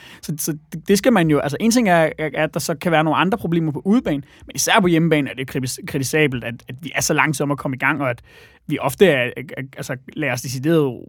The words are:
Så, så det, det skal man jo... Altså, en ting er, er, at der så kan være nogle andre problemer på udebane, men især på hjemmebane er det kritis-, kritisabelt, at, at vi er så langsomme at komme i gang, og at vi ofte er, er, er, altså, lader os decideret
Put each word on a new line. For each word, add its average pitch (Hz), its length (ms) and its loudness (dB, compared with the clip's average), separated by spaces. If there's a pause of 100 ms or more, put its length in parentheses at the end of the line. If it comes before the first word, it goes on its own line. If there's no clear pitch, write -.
(220)
Så, - 180 -8
så - 180 -4 (160)
det, - 140 -12
det 196 100 6
skal 247 160 4
man 170 160 4
jo... 147 100 4
Altså, - 200 -4
en 226 120 2
ting 233 180 2
er, 165 200 6 (100)
er, 156 100 -4 (140)
at 156 100 -2
der 170 60 -4
så 165 160 -4
kan 170 160 -2
være 156 120 4
nogle 156 140 2
andre 180 200 2
problemer 165 340 -2
på 135 140 -6
udebane, 190 380 0 (240)
men - 80 -20
især 180 260 2
på 180 60 2
hjemmebane 160 420 4
er - 40 -10
det 131 220 -8
kritis-, 127 220 -4 (100)
kritisabelt, 135 560 0
at, 117 120 -8 (120)
at 120 140 -12
vi 143 140 -10
er 147 60 0
så - 120 0
langsomme 147 380 2
at 139 60 0
komme 135 180 -6
i 120 40 -14
gang, 139 220 0
og 135 80 -2
at 117 120 -6 (460)
vi 139 120 -4
ofte 139 260 4
er, 143 180 4 (140)
er, 131 60 -10 (140)
er, 139 40 -10 (160)
altså, 143 180 -8 (180)
lader 143 200 -4
os 120 80 -6
decideret 139 520 0 (160)